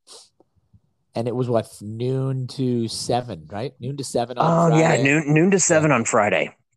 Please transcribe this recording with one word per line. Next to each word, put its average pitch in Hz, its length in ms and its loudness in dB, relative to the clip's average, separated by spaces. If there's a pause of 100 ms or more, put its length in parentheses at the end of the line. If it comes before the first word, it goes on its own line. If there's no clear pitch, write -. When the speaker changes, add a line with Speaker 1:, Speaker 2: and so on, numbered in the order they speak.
(1160)
Speaker 1:
And 117 100 -4
it 117 80 -4
was, 123 140 -2
what, 113 200 -2 (140)
noon 127 680 -4
to 123 400 -2
seven, 117 640 -6
right? 107 300 -10
Noon 131 160 -8
to 135 80 -8
seven 123 340 -4
on 143 80 2
Speaker 2:
Oh, 165 220 4 (100)
yeah, 160 120 4
Speaker 1:
Friday. - 120 2
Speaker 2:
noon, 143 320 2
noon 165 160 6
to 190 80 4
seven 156 320 2
Speaker 1:
Yeah. 135 60 4
Speaker 2:
on 113 80 0
Friday, 101 520 0 (200)